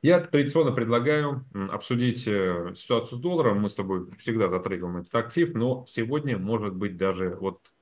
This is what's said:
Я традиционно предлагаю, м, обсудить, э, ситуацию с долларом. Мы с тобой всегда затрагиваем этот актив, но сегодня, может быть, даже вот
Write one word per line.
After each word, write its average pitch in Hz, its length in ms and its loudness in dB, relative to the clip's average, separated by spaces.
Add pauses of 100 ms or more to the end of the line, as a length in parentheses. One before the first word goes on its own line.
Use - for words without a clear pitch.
Я 170 180 8
традиционно 143 520 2
предлагаю, 131 800 0
м, 98 160 -4
обсудить, 123 580 0
э, 92 480 0
ситуацию 117 420 -2
с - 40 -10
долларом. 143 380 2
Мы 104 100 0
с - 40 -14
тобой 92 440 -4
всегда 110 320 0
затрагиваем 90 480 -2
этот - 160 -14
актив, 160 400 0
но 123 340 0
сегодня, 127 480 -2
может 101 400 -2
быть, 92 220 -4
даже 92 320 0 (100)
вот 95 220 -6 (200)